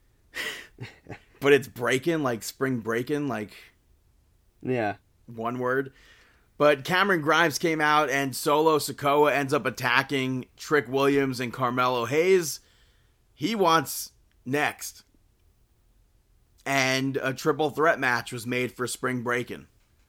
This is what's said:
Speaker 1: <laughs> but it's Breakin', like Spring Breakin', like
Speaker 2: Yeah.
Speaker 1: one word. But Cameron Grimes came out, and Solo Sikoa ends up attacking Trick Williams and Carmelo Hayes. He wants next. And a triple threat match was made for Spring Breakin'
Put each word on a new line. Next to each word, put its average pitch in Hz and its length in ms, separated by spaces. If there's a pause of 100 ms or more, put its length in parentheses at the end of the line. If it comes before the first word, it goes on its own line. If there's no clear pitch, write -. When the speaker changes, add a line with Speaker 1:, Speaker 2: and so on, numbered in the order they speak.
(340)
Speaker 1:
<laughs> - 1040
but 139 140
it's 139 140
Breakin', 131 560
like 120 200
Spring 131 360
Breakin', 127 480
like 107 260 (1080)
Speaker 2:
Yeah. 117 340 (320)
Speaker 1:
one 117 320
word. 127 320 (680)
But 147 280
Cameron 185 360
Grimes 156 380
came 160 220
out, 151 280
and 135 240
Solo 151 460
Sikoa 143 540
ends 139 200
up 131 120
attacking 131 800 (100)
Trick 147 320
Williams 135 540
and 120 100
Carmelo 127 540
Hayes. 165 560 (720)
He 208 220
wants 165 580 (320)
next. 135 580 (1600)
And 131 520
a 127 160
triple 151 360
threat 139 300
match 120 320
was 117 160
made 123 240
for 123 160
Spring 127 340
Breakin' 113 460 (420)